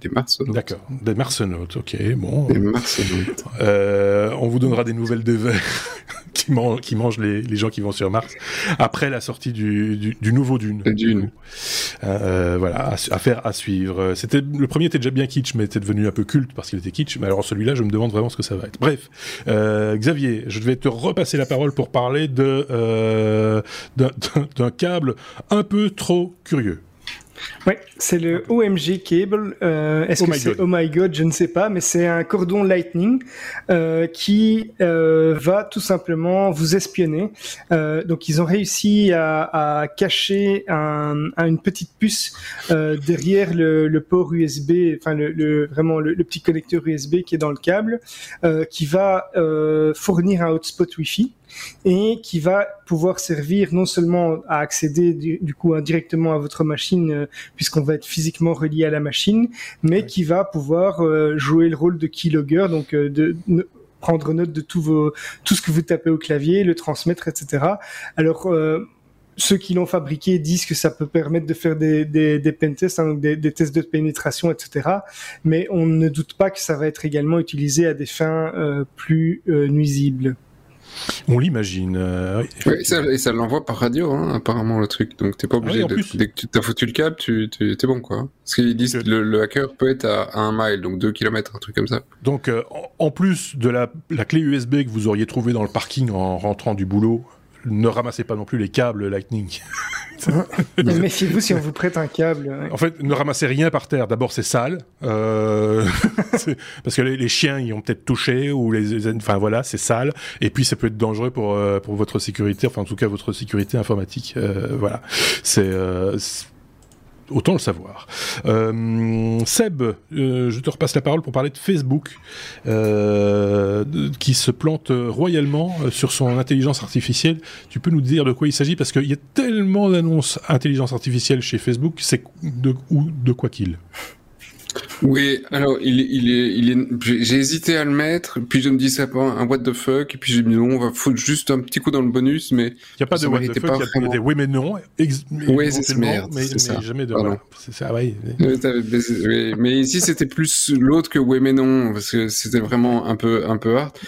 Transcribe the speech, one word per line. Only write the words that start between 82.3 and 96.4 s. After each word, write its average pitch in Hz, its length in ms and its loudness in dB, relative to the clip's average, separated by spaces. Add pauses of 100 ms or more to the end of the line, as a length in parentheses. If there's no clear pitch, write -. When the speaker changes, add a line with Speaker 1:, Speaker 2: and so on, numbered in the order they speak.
Speaker 2:
oui, - 60 -6 (180)
Speaker 1:
Oui, - 180 2
ça, 165 220 0
et 135 100 2
ça 131 160 0
l'envoie 117 320 0
par 120 120 -6
radio, 135 360 0
hein, 160 220 0
apparemment, 113 440 0
le 104 80 2
truc. - 320 -4
Donc, 98 200 -2
t'es - 80 -4
pas 107 100 2
Speaker 2:
Ah 120 40 0
Speaker 1:
obligé 110 180 -2
Speaker 2:
oui, - 60 2
en - 20 0
Speaker 1:
de, - 80 -2
Speaker 2:
plus. 196 220 -4
Speaker 1:
dès 107 120 2
que - 60 -20
tu - 140 -10
t'as 117 120 0
foutu 113 240 -2
le 117 80 -2
câble, 156 240 0
tu, 110 340 -2
tu, 104 280 -2
t'es - 80 0
bon, 127 140 0
quoi. 110 280 -6 (160)
Parce - 120 -6
qu'ils 120 200 2
disent 123 200 0
Speaker 2:
Ok. 113 80 -4
Speaker 1:
que 107 40 -2
le, 110 140 2
le 107 180 2
hacker 135 320 -2
peut 131 160 0
être 131 160 -2
à, 104 200 0
à - 160 -4
un 107 120 0
mile, 107 300 0
donc 92 160 -6
deux 104 140 0
kilomètres, - 440 -4
un - 40 -16
truc - 160 -16
comme 104 120 0
ça. 117 140 -4 (200)
Speaker 2:
Donc, 139 260 -2
euh, 117 220 0
en, - 360 -4
en 147 40 0
plus 175 460 -2
de 123 140 2
la, 123 200 0 (200)
la 131 160 -2
clé 160 140 2
U 143 140 2
S 123 120 -2
B 143 180 2
que 120 60 -6
vous 107 180 -2
auriez 107 160 2
trouvée 120 300 0
dans 110 80 0
le 101 80 -2
parking - 400 -2
en 95 260 0
rentrant 104 380 -2